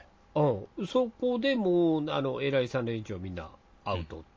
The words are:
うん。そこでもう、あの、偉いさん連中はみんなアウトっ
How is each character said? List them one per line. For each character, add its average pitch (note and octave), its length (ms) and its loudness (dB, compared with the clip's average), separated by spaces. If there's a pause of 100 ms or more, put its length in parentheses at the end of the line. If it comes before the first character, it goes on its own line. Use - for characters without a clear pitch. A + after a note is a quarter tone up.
(340)
う C#3 480 0
ん。 F#3 40 -2
そ B3+ 220 2
こ B3 300 -2
で C4+ 180 2
も F3 440 4
う、 D3+ 100 -4
あ D3 100 0
の、 C3 220 -2
偉 C#3 180 2
い B2 80 0
さ C3 140 -2
ん - 20 -2
連 A#2 180 -2
中 G#2+ 120 -8
は F#2 40 -6
み F#2 120 -8
ん F2+ 40 -8
な E2 140 -10 (360)
ア G#2 100 -4
ウ F2 100 -4
ト D#2+ 160 -12
っ - 20 -14 (140)